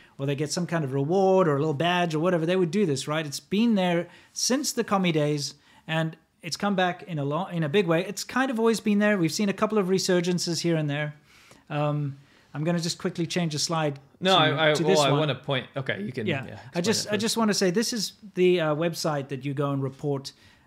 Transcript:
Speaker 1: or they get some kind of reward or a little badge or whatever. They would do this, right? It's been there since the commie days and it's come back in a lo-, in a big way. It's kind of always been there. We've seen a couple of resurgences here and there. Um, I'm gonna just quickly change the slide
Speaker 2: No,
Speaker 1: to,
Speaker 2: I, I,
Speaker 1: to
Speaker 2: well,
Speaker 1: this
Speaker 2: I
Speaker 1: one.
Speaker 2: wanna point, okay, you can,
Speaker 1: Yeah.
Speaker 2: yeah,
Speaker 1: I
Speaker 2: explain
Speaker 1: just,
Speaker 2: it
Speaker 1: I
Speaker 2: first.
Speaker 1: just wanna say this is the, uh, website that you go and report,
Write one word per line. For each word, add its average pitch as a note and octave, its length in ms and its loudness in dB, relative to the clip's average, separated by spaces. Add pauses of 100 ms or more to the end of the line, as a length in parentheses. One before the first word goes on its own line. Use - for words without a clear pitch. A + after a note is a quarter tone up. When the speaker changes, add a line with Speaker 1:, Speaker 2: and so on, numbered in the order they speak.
(180)
Speaker 1:
or C#3 80 -6
they C#3+ 100 0
get D3 140 -4
some F3 160 -4
kind E3 200 -2
of B2+ 80 -6
reward F#3 560 4
or C#3+ 80 2
a - 20 0
little D#3 140 0
badge E3+ 420 0
or D#3 60 0
whatever. E3+ 240 2
They F3 100 2
would F3+ 160 2
do G#3 140 2
this, C#3 200 -2
right? D#3 200 -2
It's C#3+ 160 -10
been A3 340 2
there F3 320 2 (240)
since B3+ 400 -2
the A3 140 -2
commie F#3 260 2
days D3 440 0 (320)
and D#3+ 280 -2 (260)
it's D#3+ 140 -10
come G3+ 220 -2
back F3+ 260 0
in E3 160 -6
a C#3 60 -2
lo-, D#3 220 -2
in F3 160 -2
a D3 60 -2
big F#3+ 160 2
way. E3 200 2
It's G3+ 180 -8
kind C4 260 -2
of A#3 80 -4
always A3+ 220 2
been G#3 200 2
there. G#3 180 4
We've E3 120 2
seen G3+ 200 -2
a F#3+ 40 0
couple G#3+ 240 0
of F#3+ 100 2
resurgences F3+ 720 0
here E3+ 160 2
and D3+ 120 -2
there. D3 260 -4 (540)
Um, D3 460 -2 (380)
I'm C#3+ 100 -6
gonna E3+ 160 0
just E3 180 -4
quickly F3 300 -4
change E3+ 240 -2
the D3 80 -4
slide D#3 400 -2 (220)
Speaker 2:
No, F#3 160 4
Speaker 1:
to, E3 40 6
Speaker 2:
I, D#3 300 4
I, - 20 4
Speaker 1:
to D3+ 100 0
Speaker 2:
well, D#3 100 2
Speaker 1:
this D#3 80 6
Speaker 2:
I C#3 100 4
Speaker 1:
one. C#3+ 80 4
Speaker 2:
wanna D3+ 160 0
point, C3 400 -4
okay, A#2+ 260 -4
you A2+ 120 -8
can, B2 140 -6
Speaker 1:
Yeah. C#3+ 180 -4
Speaker 2:
yeah, - 80 -14
Speaker 1:
I - 260 -10
Speaker 2:
explain F3 60 0
Speaker 1:
just, G#3+ 200 0
Speaker 2:
it - 40 -10
Speaker 1:
I - 20 -6
Speaker 2:
first. G#3 100 -2
Speaker 1:
just A3 140 0
wanna A3 180 2
say F#3 180 2
this A3 200 0
is A3 220 -6 (220)
the, F3+ 260 4
uh, D#3 120 2
website D#3 540 -2
that C3+ 160 -8
you C#3+ 100 -4
go C#3 180 0
and C#3 120 -2
report, C3+ 480 -4 (360)